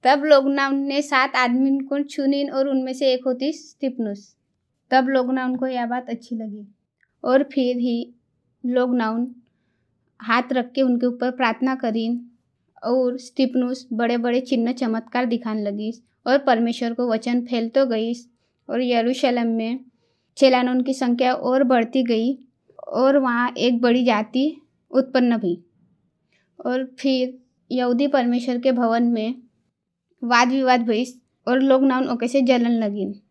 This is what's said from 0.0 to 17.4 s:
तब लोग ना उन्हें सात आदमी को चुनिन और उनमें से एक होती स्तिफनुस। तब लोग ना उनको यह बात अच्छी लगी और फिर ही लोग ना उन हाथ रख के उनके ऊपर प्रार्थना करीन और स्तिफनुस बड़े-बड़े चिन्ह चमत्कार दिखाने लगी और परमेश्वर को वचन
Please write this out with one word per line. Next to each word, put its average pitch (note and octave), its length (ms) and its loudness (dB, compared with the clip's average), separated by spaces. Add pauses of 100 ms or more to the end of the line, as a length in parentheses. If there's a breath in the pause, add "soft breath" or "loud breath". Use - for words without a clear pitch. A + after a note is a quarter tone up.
तब C#4 200 4
लोग C#4 240 6
ना C#4 200 0
उन्हें C#4 340 -2
सात C4+ 340 0
आदमी C4 440 2
को C4+ 200 -4
चुनिन C#4+ 500 -2
और C4+ 180 -2
उनमें C4 260 -2
से C4 200 2
एक B3+ 120 -4
होती C4 260 -2
स्तिफनुस। A#3 840 -8 (560)
तब C4 160 4
लोग B3+ 260 0
ना C4 120 -2
उनको B3+ 220 -4
यह B3 180 -4
बात B3 240 -6
अच्छी A#3 260 -10
लगी G#3+ 400 -12 (480)
और C4+ 200 4
फिर B3 340 -2
ही A#3+ 360 -4 (520)
लोग B3 300 0
ना A3+ 140 0
उन A#3+ 260 -4 (840)
हाथ A3+ 300 0
रख B3 200 -2
के C4+ 100 -2
उनके B3 240 2
ऊपर B3 260 -2
प्रार्थना B3+ 440 -2
करीन A#3 560 -4 (520)
और B3+ 340 0
स्तिफनुस B3+ 760 -2
बड़े-बड़े A#3+ 480 0
चिन्ह B3 300 -2
चमत्कार B3 540 -4
दिखाने A3+ 360 -4
लगी G#3 320 -6 (340)
और C4 100 4
परमेश्वर A#3 560 0
को A#3+ 180 -2
वचन A#3+ 300 -2